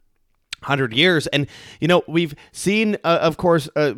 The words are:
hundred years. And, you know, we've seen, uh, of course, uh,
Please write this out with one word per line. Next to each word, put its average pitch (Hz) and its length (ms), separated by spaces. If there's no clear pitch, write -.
hundred 135 280
years. 156 360
And, 143 180
you 151 60
know, 175 220
we've 160 260
seen, 208 540
uh, 170 180
of 156 140
course, 170 400
uh, 147 220